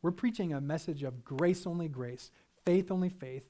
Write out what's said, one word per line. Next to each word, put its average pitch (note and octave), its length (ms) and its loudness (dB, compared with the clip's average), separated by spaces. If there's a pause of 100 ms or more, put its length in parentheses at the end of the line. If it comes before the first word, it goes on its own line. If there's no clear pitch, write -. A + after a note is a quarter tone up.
We're E3+ 100 2
preaching G3+ 400 0
a C#3 80 0
message D3 440 -2
of B2+ 200 -6
grace F3 420 2
only E3+ 220 -2
grace, B2+ 440 -8 (340)
faith F#3 260 4
only F#3 180 2
faith C3+ 400 -10